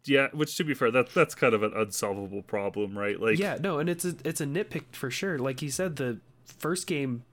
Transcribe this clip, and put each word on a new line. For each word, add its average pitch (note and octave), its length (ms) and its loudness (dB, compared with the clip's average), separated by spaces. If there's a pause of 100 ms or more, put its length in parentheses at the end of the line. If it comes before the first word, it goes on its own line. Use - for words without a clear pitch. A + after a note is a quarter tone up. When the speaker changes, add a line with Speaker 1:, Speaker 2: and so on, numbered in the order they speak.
Speaker 1:
Yeah, C#3 280 4
which, D3+ 240 -2
to F3+ 80 0
be D3 80 0
fair, A#2 200 2
that, B2 200 4
that's E3+ 220 4
kind B2 180 4
of G#2+ 120 4
an - 100 0
unsolvable G2+ 680 -2
problem, G2+ 540 -2
right? G2+ 240 -2
Like A2+ 180 4
Speaker 2:
Yeah, G3 220 0
no, D#3+ 200 0
and E3 100 0
it's E3+ 140 -4
a, F3+ 100 -2 (100)
it's D#3 160 -4
a D3 60 0
nitpick D#3+ 460 -4
for C3 180 -6
sure. F3+ 260 -2
Like C3 260 -2
you D3 80 -4
said, E3 260 -2
the B2 240 -2 (240)
first - 420 -4
game C3+ 460 -2